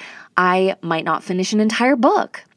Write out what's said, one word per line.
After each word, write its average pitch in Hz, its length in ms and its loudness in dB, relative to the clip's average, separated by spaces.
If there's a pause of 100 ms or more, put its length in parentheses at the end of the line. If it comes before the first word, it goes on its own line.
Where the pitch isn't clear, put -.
(360)
I 185 460 2
might 165 240 -4
not 160 180 -4
finish 185 300 -4
an 214 60 2
entire 233 360 0
book. 294 480 0 (140)